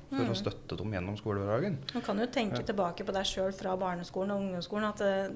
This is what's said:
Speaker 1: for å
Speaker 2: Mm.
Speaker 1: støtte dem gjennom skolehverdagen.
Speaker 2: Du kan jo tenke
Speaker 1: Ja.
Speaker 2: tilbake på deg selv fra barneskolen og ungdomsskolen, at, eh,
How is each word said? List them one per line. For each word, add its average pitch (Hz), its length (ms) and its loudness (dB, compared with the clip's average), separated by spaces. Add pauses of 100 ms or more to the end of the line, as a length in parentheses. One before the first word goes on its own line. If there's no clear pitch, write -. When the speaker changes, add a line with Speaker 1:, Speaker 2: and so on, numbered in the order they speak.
(100)
Speaker 1:
for 269 140 2
å 233 60 4
Speaker 2:
Mm. - 60 2
Speaker 1:
støtte - 400 -4
dem 98 160 -2
gjennom 98 240 0
skolehverdagen. 110 600 0 (160)
Speaker 2:
Du 247 80 -2
kan 208 180 0
jo 240 80 2
tenke 220 320 0
Speaker 1:
Ja. - 40 -2
Speaker 2:
tilbake 190 420 0
på 196 80 -2
deg 190 140 2
selv 190 280 0
fra 185 220 0
barneskolen 185 540 0
og 202 120 0
ungdomsskolen, 196 460 0
at, 208 120 -2
eh, 196 360 4